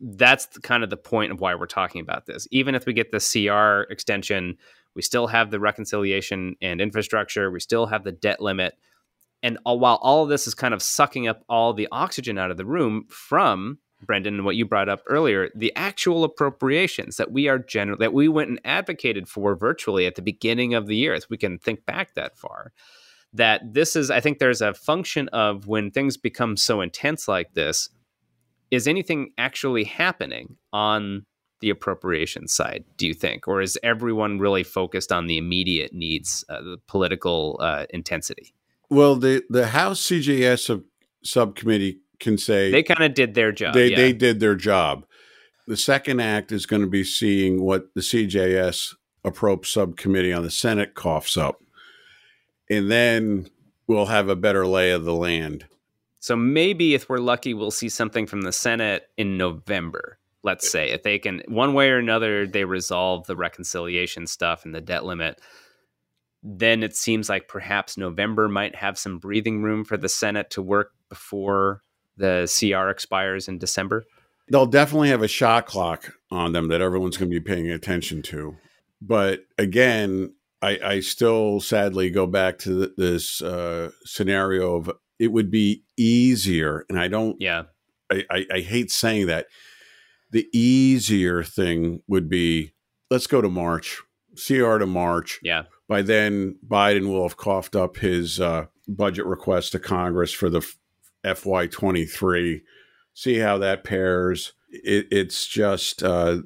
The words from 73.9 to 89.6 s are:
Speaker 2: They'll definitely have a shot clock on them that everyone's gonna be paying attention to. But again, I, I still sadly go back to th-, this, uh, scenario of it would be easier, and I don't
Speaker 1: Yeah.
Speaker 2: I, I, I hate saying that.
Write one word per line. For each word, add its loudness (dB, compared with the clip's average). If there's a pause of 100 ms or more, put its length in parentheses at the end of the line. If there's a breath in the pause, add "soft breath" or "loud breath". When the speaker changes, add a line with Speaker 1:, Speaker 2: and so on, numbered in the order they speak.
Speaker 2:
They'll 6
definitely 4
have 4
a 2
shot 4
clock -4 (180)
on -2
them 0
that 2
everyone's 0
gonna -2
be -2
paying -4
attention -6
to. -10 (440 soft breath)
But 0 (140)
again, 2 (260)
I, 0
I 0
still 2
sadly 0
go 2
back 0
to 0
th-, -10
this, -2
uh, -6 (120)
scenario 0
of -4 (300)
it 2
would 2
be 2 (140)
easier, 2
and -2
I 0
don't -2
Speaker 1:
Yeah. -2 (440)
Speaker 2:
I, 0
I, -2
I 0
hate -2
saying 2
that. 0 (840 soft breath)